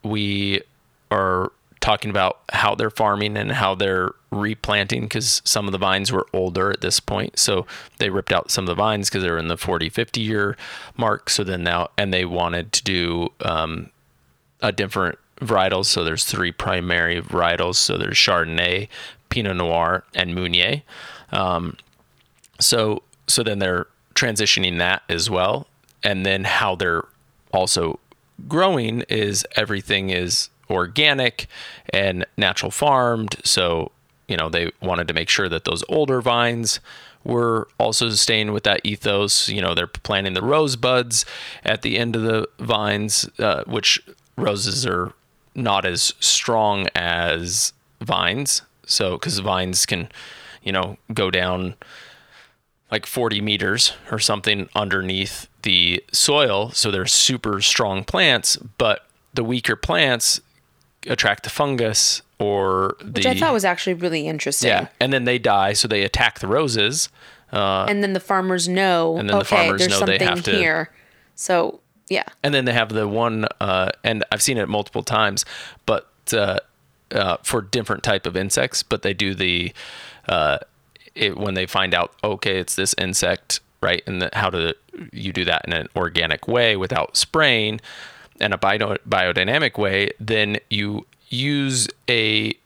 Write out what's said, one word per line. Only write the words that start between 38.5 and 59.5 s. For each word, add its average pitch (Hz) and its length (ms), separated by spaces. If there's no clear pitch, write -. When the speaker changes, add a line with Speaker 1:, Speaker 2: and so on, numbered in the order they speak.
Speaker 1:
with 101 100
that 101 200
ethos. 101 640
You 101 120
know, 87 120
they're 87 140
planting 98 460
the 92 80
rosebuds 127 840
at 110 180
the 117 160
end 117 180
of 113 80
the 113 240
vines, 104 720
uh, 98 260
which - 360
roses 101 480
are 90 280
not 101 300
as 87 340
strong 104 760
as 85 760
vines. 104 600
So, 92 320
'cause - 200
vines 92 460
can, 98 240
you 98 80
know, 95 260
go 101 160
down, 92 460
like, 110 160
forty 113 360
meters 104 520
or 110 80
something 104 560
underneath 95 720
the 87 500
soil. 127 600
So - 200
they're 92 140
super 107 560
strong 98 420
plants, 156 540
but 110 280
the 123 100
weaker 117 320